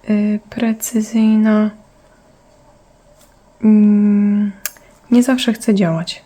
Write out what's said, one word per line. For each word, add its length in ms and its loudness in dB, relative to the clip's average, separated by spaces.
y, 300 -2
precyzyjna, 1200 0
mm, 920 2
nie 120 4
zawsze 300 -2
chce 220 -2
działać. 500 -4